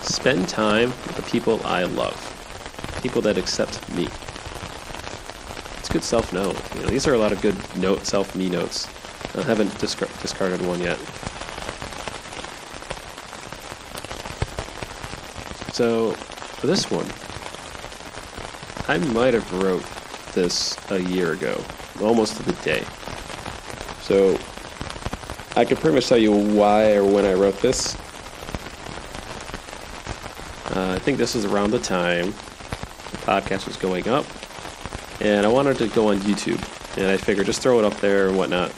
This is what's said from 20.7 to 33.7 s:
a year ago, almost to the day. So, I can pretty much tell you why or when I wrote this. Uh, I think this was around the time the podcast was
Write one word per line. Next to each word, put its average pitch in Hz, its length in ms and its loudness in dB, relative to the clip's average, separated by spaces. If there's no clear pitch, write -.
a 98 80 2
year 90 340 2
ago, 52 300 -2
almost 110 360 4
to - 60 -8
the - 100 2
day. 76 200 2
So, 98 360 6
I 120 80 6
can 120 140 4
pretty 156 180 4
much 127 120 4
tell 127 100 8
you 110 140 8
why 104 640 8
or 101 100 6
when 101 200 8
I 98 80 6
wrote 98 280 6
this. - 340 2
Uh, 95 200 2
I 92 40 0
think 139 180 2
this 117 180 2
was 110 100 2
around 101 260 4
the 120 80 4
time 87 480 2
the - 880 -10
podcast 98 500 0
was - 80 -8